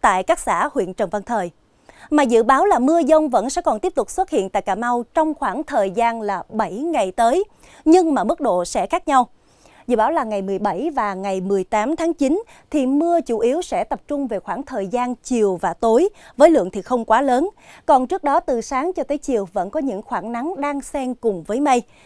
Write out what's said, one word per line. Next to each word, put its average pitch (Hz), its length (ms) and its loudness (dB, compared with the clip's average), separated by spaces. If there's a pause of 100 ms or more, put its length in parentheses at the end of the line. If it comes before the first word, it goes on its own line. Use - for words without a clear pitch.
tại 190 220 4
các 330 160 0
xã 208 340 -2
huyện 185 220 -2
Trần 202 160 -4
Văn 208 120 -4
Thời. 196 280 -4 (600)
Mà 302 120 4
dự 233 200 4
báo 269 220 4
là 392 140 4
mưa 311 240 4
dông 311 260 4
vẫn 240 220 0
sẽ 349 120 -6
còn 220 180 0
tiếp 370 140 -4
tục - 160 -2
xuất 262 200 -4
hiện 196 180 0
tại 190 140 -4
Cà 190 120 -2
Mau 240 300 -2 (100)
trong 311 200 2
khoảng 247 280 -4
thời 214 280 0
gian 226 320 0
là 196 260 -4
bảy 208 240 -4
ngày 240 400 -2
tới, 247 320 2 (400)
nhưng 330 300 6
mà 196 100 0
mức 269 160 -2
độ 180 240 0
sẽ 185 220 -2
khác 349 220 -4
nhau. 262 200 4 (580)
Dự 240 100 0
báo 220 140 2
là 320 140 0
ngày 208 180 -6
mười 190 160 -4
bảy 208 320 -2
và 220 240 -4
ngày 190 260 -4
mười 190 240 0
tám 226 320 -2
tháng 330 180 -2
chín 302 280 0 (280)
thì 277 160 0
mưa 330 340 2
chủ 226 180 -4
yếu 262 240 0
sẽ 202 220 -4
tập - 240 -8
trung 285 180 -4
về 208 140 -4
khoảng 214 220 -8
thời 220 240 -6
gian 247 280 -4
chiều 208 460 0
và 175 140 -2
tối, 233 340 2 (280)
với 302 140 8
lượng 196 200 2
thì 220 120 -8
không 240 220 -4
quá 226 180 2
lớn. 277 260 2 (380)
Còn 262 200 4
trước - 180 -4
đó, 294 160 2
từ 254 200 -2
sáng 277 360 -4
cho 302 80 -4
tới 285 140 -4
chiều 208 340 -4
vẫn 190 180 -4
có 311 100 -4
những 277 220 -4
khoảng 220 300 -8
nắng 262 260 -6
đan 285 220 -4
xen 262 340 -6
cùng 196 280 -4
với 214 180 -4
mây. 269 220 2 (240)